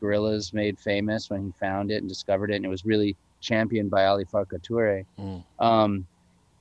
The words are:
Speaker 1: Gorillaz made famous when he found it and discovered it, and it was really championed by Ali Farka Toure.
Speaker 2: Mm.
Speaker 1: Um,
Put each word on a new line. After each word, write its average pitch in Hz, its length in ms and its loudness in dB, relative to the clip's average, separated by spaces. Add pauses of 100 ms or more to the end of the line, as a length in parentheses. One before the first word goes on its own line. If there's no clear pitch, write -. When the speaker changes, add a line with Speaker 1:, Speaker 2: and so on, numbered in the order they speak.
Speaker 1:
Gorillaz 104 520 0
made 104 260 0
famous 107 500 -2
when 98 160 -4
he 95 140 -6
found 101 320 -2
it 107 60 -2
and 98 120 -6
discovered 98 400 -2
it, 104 60 0
and 101 100 -4
it 95 40 -4
was 95 160 -6
really 104 300 2 (260)
championed 110 500 0
by 98 140 4
Ali 98 200 2
Farka 98 340 -4
Toure. 104 460 0 (140)
Speaker 2:
Mm. 95 240 -10 (160)
Speaker 1:
Um, 107 480 4 (540)